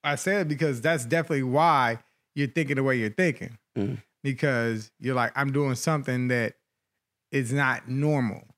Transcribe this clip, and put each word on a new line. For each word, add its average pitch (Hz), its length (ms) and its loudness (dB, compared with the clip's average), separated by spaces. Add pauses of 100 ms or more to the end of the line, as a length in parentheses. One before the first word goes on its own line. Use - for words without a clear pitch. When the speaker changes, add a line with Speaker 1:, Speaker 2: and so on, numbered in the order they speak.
Speaker 1:
I 147 120 0
say 196 260 0
it 160 60 -2
because 143 320 -2
that's 151 260 0
definitely 156 380 0
why 131 540 4 (360)
you're 143 140 0
thinking 143 280 -2
the 135 80 0
way 131 140 2
you're 107 120 0
thinking. 147 480 -2 (180)
Speaker 2:
Mm. 104 220 -2 (240)
Speaker 1:
Because 117 680 0 (100)
you're 127 160 -2
like, 117 200 0
"I'm 139 160 0
doing 139 240 0
something 127 520 -2
that 120 280 0 (760)
is 131 200 -2
not 135 360 0
normal." 131 580 0 (120)